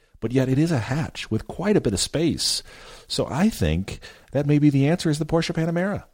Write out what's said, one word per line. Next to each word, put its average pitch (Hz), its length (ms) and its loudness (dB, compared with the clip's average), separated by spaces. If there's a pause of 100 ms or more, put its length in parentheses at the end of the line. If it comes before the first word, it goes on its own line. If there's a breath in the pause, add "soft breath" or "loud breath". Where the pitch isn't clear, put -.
(200)
But 113 120 -4
yet 131 180 2
it 131 80 2
is 160 140 2
a 135 80 0
hatch 127 500 -6
with 110 180 -4
quite 202 300 0
a - 40 2
bit 110 120 0
of - 60 -2
space. - 640 -2 (440 loud breath)
So - 220 -4
I 160 200 2
think 87 500 -2 (320 loud breath)
that 143 160 0
maybe 147 240 6
the 135 160 4
answer 165 240 2
is 147 80 -2
the 160 80 -4
Porsche 165 260 0
Panamera. 170 600 -2